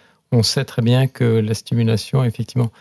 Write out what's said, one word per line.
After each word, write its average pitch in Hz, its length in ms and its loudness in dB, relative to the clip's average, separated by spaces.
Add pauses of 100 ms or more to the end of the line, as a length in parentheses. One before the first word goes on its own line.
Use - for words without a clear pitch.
(320)
on 117 120 4
sait 139 200 -2
très - 160 -8
bien 127 280 2
que - 160 -4
la 113 300 2
stimulation, 117 680 0
effectivement, 120 480 -2 (100)